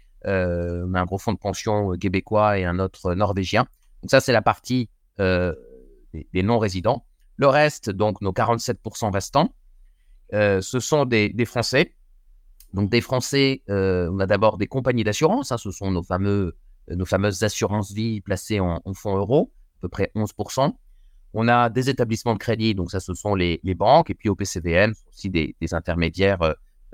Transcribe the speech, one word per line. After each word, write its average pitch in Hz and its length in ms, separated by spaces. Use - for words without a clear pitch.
Euh, 87 600
on 92 80
a 90 60
un 90 40
gros 92 140
fonds 113 140
de 92 40
pension, 101 560
euh, 87 40
québécois 101 600
et 92 80
un 87 140
autre, 95 280
euh, 90 80
norvégien. 101 520
Donc, - 80
ça, 135 100
c'est 131 140
la 110 80
partie, 120 480
euh, 90 340
des, 78 200
des 90 80
non-résidents. 104 640
Le 135 120
reste, 139 440
donc, 98 300
nos 98 120
quarante-sept 113 480
pour - 160
cent 107 140
restants, 139 420
euh, 101 280
ce 127 180
sont 143 260
des, 110 240
des 113 160
Français. 127 500
Donc, 95 160
des 117 120
Français, 135 680
euh, 95 420
on 98 80
a 95 60
d'abord 101 320
des 98 100
compagnies 127 360
d'assurance, 160 480
hein, 123 60
ce 104 140
sont 95 200
nos 87 120
fameux, 95 540
euh, - 40
nos 90 100
fameuses 98 380
assurances 104 480
vie 110 300
placées 101 380
en, 87 240
en 95 100
fonds 98 240
euros, 107 340
à - 40
peu 90 80
près - 260
onze 107 180
pour - 180
cent. - 280
On 110 140
a 120 220
des 123 200
établissements 120 440
de 101 60
crédit, 110 360
donc 87 160
ça, 98 80
ce 92 140
sont 101 220
les, 87 280
les 92 120
banques, 123 340
et 98 60
puis - 140
O 98 60
P 101 100
C - 140
V 85 120
M, 101 220
ce - 80
sont - 80
aussi - 200
des, 85 300
des 80 140
intermédiaires, 85 680
euh, 80 120